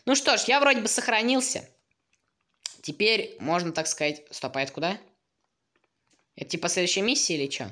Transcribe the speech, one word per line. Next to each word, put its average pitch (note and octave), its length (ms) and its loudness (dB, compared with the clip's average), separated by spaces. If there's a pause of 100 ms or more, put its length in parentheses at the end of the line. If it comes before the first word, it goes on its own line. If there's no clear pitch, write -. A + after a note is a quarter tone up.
Ну C4 80 4
что D#4 240 4
ж, D4+ 100 -2
я C4+ 100 4
вроде C#4 220 6
бы A3+ 80 -2
сохранился. A#3+ 800 0 (1120)
Теперь G#3 580 0
можно, E3 320 0
так D#3+ 160 -2
сказать... D3 440 -2
Стоп, C3 260 -8
а C3+ 60 0
это C#3 100 -6
куда? F3 260 -4 (1400)
Это - 160 -10
типа F3 180 -2
следующая F#3 320 0
миссия A#3+ 320 0
или C#3 140 -2
че? C3 240 -8